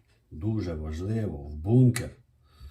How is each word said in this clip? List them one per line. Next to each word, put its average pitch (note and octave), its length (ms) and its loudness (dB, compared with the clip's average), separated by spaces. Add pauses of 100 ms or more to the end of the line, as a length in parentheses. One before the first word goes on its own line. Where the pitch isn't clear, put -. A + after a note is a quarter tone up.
(300)
дуже F#2 440 -4
важливо E2 640 -6
в D2 160 -12
бункер A2+ 560 4 (600)